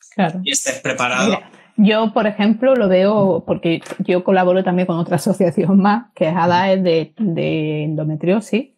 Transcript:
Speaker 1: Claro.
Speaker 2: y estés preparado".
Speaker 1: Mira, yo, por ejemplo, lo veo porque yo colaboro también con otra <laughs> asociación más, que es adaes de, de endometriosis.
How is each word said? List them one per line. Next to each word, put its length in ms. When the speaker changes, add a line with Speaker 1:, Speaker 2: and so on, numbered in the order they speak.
Speaker 1:
Claro. 300
Speaker 2:
y 80
estés 260
preparado". 520
Speaker 1:
Mira, 200
yo, 340
por 160
ejemplo, 480
lo 120
veo 560
porque 380
yo 240
colaboro 400
también 240
con 120
otra 180
<laughs> 0
asociación 640
más, 340
que 140
es 80
adaes 480
de, 340
de 640
endometriosis. 960